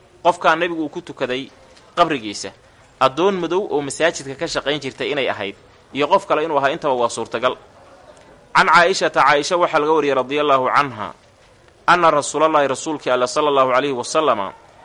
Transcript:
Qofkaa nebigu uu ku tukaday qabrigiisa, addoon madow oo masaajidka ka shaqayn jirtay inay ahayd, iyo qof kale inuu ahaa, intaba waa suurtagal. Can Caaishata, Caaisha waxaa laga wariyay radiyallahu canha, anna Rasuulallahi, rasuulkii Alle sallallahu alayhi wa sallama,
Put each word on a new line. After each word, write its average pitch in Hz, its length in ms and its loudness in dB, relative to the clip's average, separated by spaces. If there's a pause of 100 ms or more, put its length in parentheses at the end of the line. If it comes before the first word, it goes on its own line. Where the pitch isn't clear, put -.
(240)
Qofkaa 170 320 2
nebigu 170 260 -4
uu 151 60 -6
ku 175 120 -12
tukaday 131 480 -8 (480)
qabrigiisa, 120 540 -2 (500)
addoon 147 380 2
madow 175 320 -2
oo 147 100 -2
masaajidka 143 540 -4
ka 170 120 -6
shaqayn 143 340 -4
jirtay 127 320 -6
inay 139 180 -2
ahayd, 101 240 -8 (400)
iyo 143 140 0
qof 185 180 2
kale 156 180 0
inuu 160 140 -2
ahaa, 135 120 2
intaba 151 240 -2
waa 120 140 0
suurtagal. 117 460 -4 (1000)
Can 175 120 6
Caaishata, 170 560 4
Caaisha 147 340 2
waxaa 170 220 2
laga 147 140 2
wariyay 147 220 2
radiyallahu 135 600 0
canha, 117 400 -2 (720)
anna 170 240 4
Rasuulallahi, 147 580 2
rasuulkii 143 420 -6
Alle 123 160 2
sallallahu 139 460 2
alayhi 135 220 0
wa 120 100 -6
sallama, 120 480 0 (320)